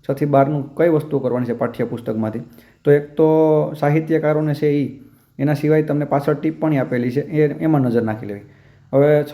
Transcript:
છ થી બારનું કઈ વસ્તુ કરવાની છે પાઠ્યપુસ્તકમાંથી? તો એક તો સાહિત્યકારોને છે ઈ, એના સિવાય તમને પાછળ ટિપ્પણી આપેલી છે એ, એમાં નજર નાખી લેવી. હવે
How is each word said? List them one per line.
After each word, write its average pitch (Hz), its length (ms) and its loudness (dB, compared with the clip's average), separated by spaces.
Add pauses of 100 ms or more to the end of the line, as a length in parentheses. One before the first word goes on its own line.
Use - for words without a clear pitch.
(100)
છ - 20 0
થી 147 140 -2
બારનું 139 480 0
કઈ 165 140 2
વસ્તુ 151 300 0
કરવાની 123 280 -2
છે 117 60 -4
પાઠ્યપુસ્તકમાંથી? 113 880 -4 (440)
તો 143 80 4
એક 147 220 0
તો 160 120 4 (540)
સાહિત્યકારોને 151 760 0
છે 143 120 -2
ઈ, 143 340 -2 (380)
એના 143 160 0
સિવાય 151 280 2
તમને 147 220 -2
પાછળ 143 300 0
ટિપ્પણી 156 440 -2
આપેલી 123 320 -2
છે 135 100 -2
એ, 151 380 -2
એમાં 160 220 2
નજર 117 220 2
નાખી 107 240 -4
લેવી. 101 140 -10 (520)
હવે 147 420 4